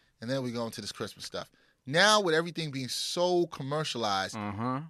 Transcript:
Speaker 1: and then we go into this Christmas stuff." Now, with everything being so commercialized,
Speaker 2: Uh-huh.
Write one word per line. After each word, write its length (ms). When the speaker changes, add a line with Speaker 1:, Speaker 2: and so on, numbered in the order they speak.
Speaker 1:
and 80
then 140
we 80
go 160
into 140
this 120
Christmas 320
stuff." 240
Now, 320
with 140
everything 380
being 160
so 580
commercialized, 920
Speaker 2:
Uh-huh. 520